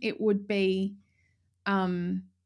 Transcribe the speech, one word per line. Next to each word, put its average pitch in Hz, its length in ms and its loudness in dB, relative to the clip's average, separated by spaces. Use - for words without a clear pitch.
it 214 200 -4
would 202 280 2
be, 196 480 0
um, 185 580 0